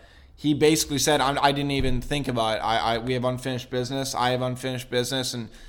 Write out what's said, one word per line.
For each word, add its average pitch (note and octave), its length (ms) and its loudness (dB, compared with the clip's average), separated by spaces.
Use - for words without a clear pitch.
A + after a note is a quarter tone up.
he D3+ 180 0
basically D3 440 4
said, C#3+ 240 4
"I'm, C#3 200 2
I C#3+ 100 6
didn't C#3+ 200 0
even C3 300 2
think C#3+ 260 -2
about A2+ 300 0
it. - 40 -4
I, A2 160 2
I, A#2 200 2
we B2 160 -2
have B2+ 120 0
unfinished B2+ 440 -4
business. C3 460 -4
I B2 160 2
have B2+ 100 0
unfinished B2+ 480 -6
business," B2+ 440 -2
and A#2 160 -8